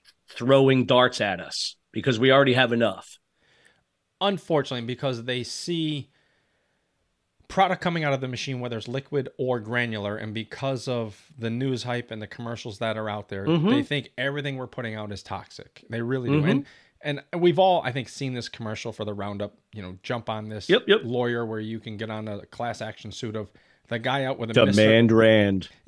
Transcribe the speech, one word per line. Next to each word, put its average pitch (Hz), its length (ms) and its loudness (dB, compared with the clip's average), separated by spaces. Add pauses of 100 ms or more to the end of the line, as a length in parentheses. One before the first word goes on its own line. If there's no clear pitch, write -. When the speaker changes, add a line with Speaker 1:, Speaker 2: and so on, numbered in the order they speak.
(280)
Speaker 1:
throwing 135 580 6
darts 123 360 4
at 95 180 -2
us - 360 -8 (160)
because 113 280 -2
we 131 120 6
already 135 220 6
have 123 180 4
enough. 110 460 -2 (1040)
Speaker 2:
Unfortunately, 147 640 -2
because 123 380 -4
they 123 200 -4
see 156 680 -6 (1400)
product 185 340 2
coming 170 220 -2
out 143 100 0
of 131 80 -2
the 131 60 -4
machine, 127 320 -8
whether 120 180 -6
it's 107 100 -10
liquid 135 500 -4
or 127 220 0
granular, 110 580 -2
and 104 160 -8
because 120 540 -6
of 117 500 -6
the 113 120 -6
news 123 340 -2
hype 120 280 -6
and 110 100 -10
the 107 60 -10
commercials 117 520 -10
that 113 180 -2
are 107 120 -6
out 104 200 -8
there, 98 160 -8
Speaker 1:
Mm-hmm. 165 240 2
Speaker 2:
they 277 140 4
think 143 340 -4
everything 139 400 -6
we're 127 100 -10
putting 117 260 -8
out 107 180 -10
is 98 120 -10
toxic. - 640 -14
They 113 120 -4
really 123 280 -4
do. 147 120 4
Speaker 1:
Mm-hmm. 202 180 2 (420)
Speaker 2:
And, 147 300 -6
and 175 100 -4
we've 170 180 6
all, 185 220 4
I 127 100 -4
think, 120 180 -6
seen 135 240 -6
this 120 160 -8
commercial 117 420 -8
for 104 140 -8
the 104 80 -6
Roundup, 101 420 -8 (180)
you 107 80 -12
know, 92 220 -12
jump 117 260 -6
on 107 200 -6
this 107 200 -8
Speaker 1:
Yep, 185 180 4
yep. 208 180 4
Speaker 2:
lawyer 120 400 -2
where 110 160 -6
you 110 180 -8
can 107 180 -12
get 110 120 -8
on 107 180 -8
a 101 200 -10
class 117 340 -8
action 107 300 -12
suit 107 260 -8
of 104 120 -8 (380)
the 120 120 -4
guy 131 260 -2
out 131 120 -4
with 117 140 -4
a 120 140 4
Mister 101 180 6
Speaker 1:
Demand 113 280 8
Rand. 107 580 6 (180)